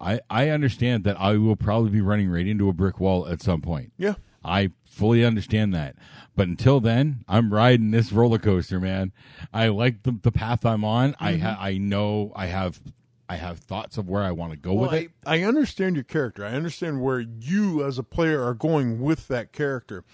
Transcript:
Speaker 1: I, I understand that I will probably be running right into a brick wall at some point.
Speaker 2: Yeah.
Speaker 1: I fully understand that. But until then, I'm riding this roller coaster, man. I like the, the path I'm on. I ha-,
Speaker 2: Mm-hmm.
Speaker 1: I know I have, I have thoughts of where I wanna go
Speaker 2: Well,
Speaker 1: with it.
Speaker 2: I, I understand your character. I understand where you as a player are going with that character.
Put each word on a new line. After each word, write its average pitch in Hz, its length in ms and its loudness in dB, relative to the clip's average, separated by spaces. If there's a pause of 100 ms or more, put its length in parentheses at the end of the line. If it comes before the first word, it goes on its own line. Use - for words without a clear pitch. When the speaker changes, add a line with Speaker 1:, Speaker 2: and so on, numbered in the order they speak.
Speaker 1:
I, 104 180 -2 (100)
I 123 200 0
understand 123 560 0
that 98 160 0
I 101 160 2
will 107 180 4
probably 107 360 0
be 107 100 2
running 101 280 2
right 87 180 0
into 101 220 2
a 95 40 4
brick 90 260 0
wall 90 300 0
at 85 120 -4
some 85 200 0
point. 76 380 -6
Speaker 2:
Yeah. 196 160 -2 (300)
Speaker 1:
I 95 280 0 (120)
fully 117 400 2
understand 107 500 0
that. 73 200 -6 (400)
But 98 140 0
until 127 320 2
then, 120 480 0
I'm 104 260 4
riding 113 380 4
this 113 180 2
roller 113 300 4
coaster, 92 400 0
man. 95 320 -4 (420)
I 113 140 2
like 110 340 0
the, 120 180 -2
the 117 120 4
path 117 340 0
I'm 110 180 2
on. 123 360 2
I 101 160 0
ha-, 107 180 -2
Speaker 2:
Mm-hmm. 95 100 -8
Speaker 1:
I 98 140 -2
know 104 560 -2
I 95 120 -4
have, 90 340 -4 (480)
I 90 80 -8
have 85 240 -10
thoughts - 380 -10
of 98 100 -6
where 101 140 0
I 95 100 -2
wanna 82 240 -8
go 85 180 -4
Speaker 2:
Well, 127 160 0
Speaker 1:
with 160 140 0
it. 165 60 -16 (140)
Speaker 2:
I, 156 120 0
I 170 80 0
understand 208 500 0
your 139 100 -4
character. 120 400 -4
I 104 100 -8
understand 151 460 -6
where 127 200 -2
you 143 640 -2
as 131 120 -4
a 131 40 -4
player 156 400 0
are 120 120 -2
going 127 460 0
with 151 280 -2
that 120 240 -4
character. 127 500 -6 (120)